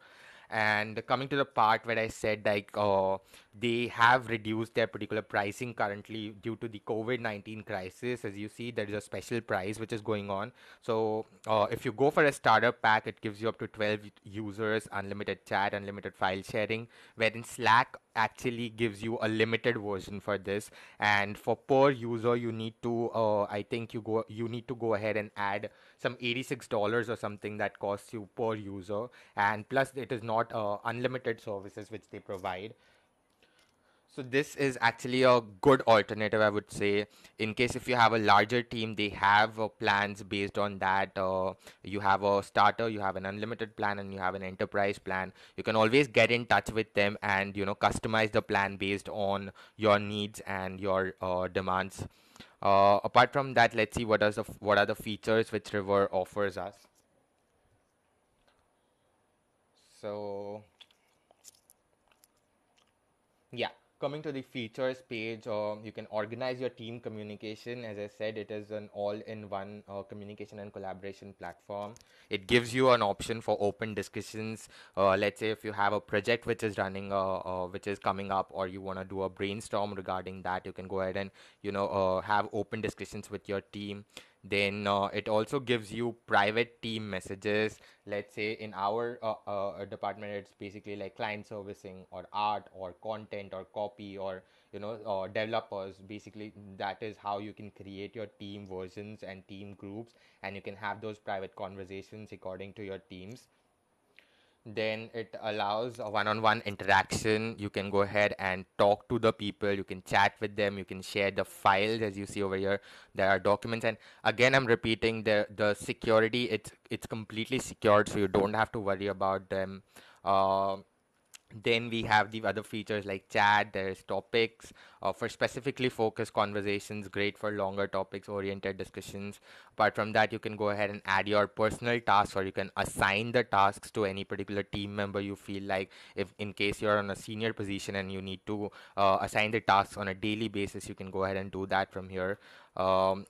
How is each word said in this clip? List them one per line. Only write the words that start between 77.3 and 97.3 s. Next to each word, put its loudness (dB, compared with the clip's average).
uh, -4
which -8
is -2
coming -2
up, 0
or -2
you -10
wanna -6
do -6
a -2
brainstorm -4
regarding -6
that, -4
you -10
can -12
go -4
ahead -2
and, -6
you -4
know, 0
uh, 2
have 2
open -4
discussions -8
with -10
your -2
team. -10
Then, 0
uh, 4
it -4
also 2
gives 0
you -2
private 2
team -6
messages. -2
Let's -8
say -2
in -10
our, -2
uh, -2
uh, -4
department, -8
it's -10
basically, -12
like, -12
client -6
servicing -14
or -14
art -2
or -12
content -10
or -10
copy -10
or, -8
you -12
know, -8
uh, -2
developers. -4
Basically, -14
that -6
is -10
how -4